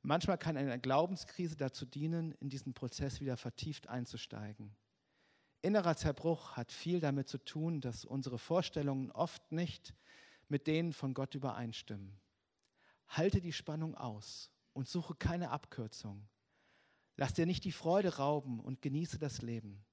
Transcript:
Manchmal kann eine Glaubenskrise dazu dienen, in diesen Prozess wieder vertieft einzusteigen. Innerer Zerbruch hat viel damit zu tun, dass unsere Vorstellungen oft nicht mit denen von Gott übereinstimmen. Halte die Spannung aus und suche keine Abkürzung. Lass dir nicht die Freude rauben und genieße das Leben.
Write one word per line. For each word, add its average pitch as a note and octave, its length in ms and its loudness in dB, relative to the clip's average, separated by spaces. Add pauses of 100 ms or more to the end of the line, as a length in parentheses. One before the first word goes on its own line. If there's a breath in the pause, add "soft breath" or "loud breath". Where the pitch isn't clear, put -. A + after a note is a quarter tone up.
Manchmal E3 380 4
kann D#3+ 180 0
eine C3+ 240 0
Glaubenskrise D#3+ 760 2
dazu C3+ 300 -2
dienen, D#3+ 540 0
in C#3+ 80 -4
diesen C3+ 260 -6
Prozess C3 460 -4
wieder C3 160 0
vertieft - 520 -6
einzusteigen. G#2+ 880 -8 (840 soft breath)
Innerer F3+ 360 6
Zerbruch - 600 0
hat A#2+ 160 -4
viel F3 260 0
damit C#3 300 2
zu C3 100 -6
tun, D#3 420 -2
dass B2 240 -6
unsere B2+ 340 -4
Vorstellungen C#3+ 760 0
oft - 400 -2
nicht D#3+ 420 -4 (540 loud breath)
mit C#3+ 180 0
denen D#3+ 260 4
von C3+ 220 -2
Gott C3+ 220 -4
übereinstimmen. A2 840 -6 (880 soft breath)
Halte F#3+ 340 6
die F3 120 -4
Spannung D#3+ 420 -2
aus - 560 -8 (220)
und C3+ 160 -4
suche E3+ 260 -4
keine E3+ 360 0
Abkürzung. A2 760 -6 (880 soft breath)
Lass - 180 0
dir E3 120 6
nicht F3+ 180 0
die F3+ 80 -2
Freude F#3 440 4
rauben C#3 440 2
und - 220 -6
genieße D3 360 0
das C#3+ 240 -4
Leben. A2 500 -6